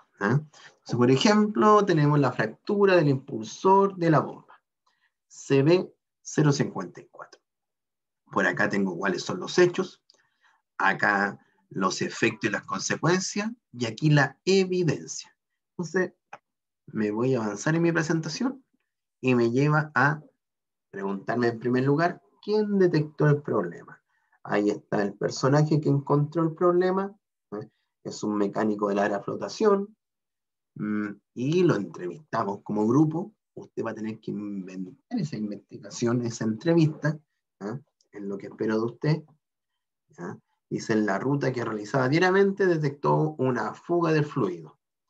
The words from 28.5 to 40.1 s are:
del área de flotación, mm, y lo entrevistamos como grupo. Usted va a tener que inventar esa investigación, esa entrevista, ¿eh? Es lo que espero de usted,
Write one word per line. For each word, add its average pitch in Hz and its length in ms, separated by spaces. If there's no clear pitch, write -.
del 101 100
área 101 200
de - 40
flotación, 202 720
mm, 107 340
y 151 280
lo 143 120
entrevistamos 95 880
como 107 240
grupo. 156 460
Usted 110 280
va 110 80
a 107 40
tener 110 240
que - 120
inventar 95 880
esa 147 180
investigación, 107 880
esa 113 180
entrevista, 151 760
¿eh? 110 180
Es 104 100
lo 98 160
que 101 100
espero 110 320
de 113 60
usted, 151 380